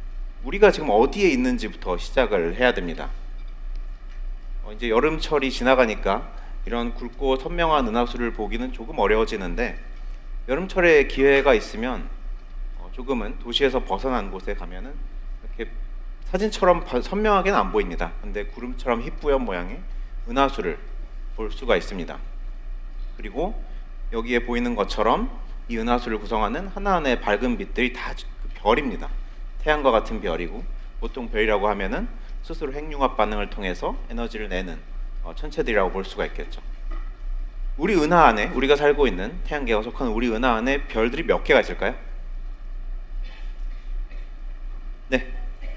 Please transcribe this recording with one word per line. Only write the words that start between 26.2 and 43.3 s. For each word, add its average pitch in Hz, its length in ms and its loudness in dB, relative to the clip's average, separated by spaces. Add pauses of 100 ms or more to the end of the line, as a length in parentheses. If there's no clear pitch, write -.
하나하나의 160 520 2
밝은 110 360 2
빛들이 120 360 -2
다 - 200 -8
그 - 420 -8
별입니다. 104 540 0 (540)
태양과 147 280 4
같은 107 300 2
별이고, 85 420 -2 (360)
보통 117 300 -6
별이라고 107 400 4
하면은 104 380 0 (360)
스스로 151 300 -6
핵융합 147 440 0
반응을 104 320 2
통해서 104 480 -2 (120)
에너지를 113 400 -4
내는, 90 280 -4 (460)
어, 85 120 -6
천체들이라고 113 560 2
볼 95 140 -2
수가 90 220 -4
있겠죠. - 340 -8 (1160)
우리 175 180 2
은하 160 300 8
안에, 107 220 6
우리가 135 280 4
살고 147 320 6
있는 95 380 -2
태양계가 120 380 0
속한 120 260 -2
우리 117 200 2
은하 113 260 4
안에 135 320 0
별들이 120 360 0
몇 90 200 2
개가 131 180 8
있을까요? 98 340 -2 (3250)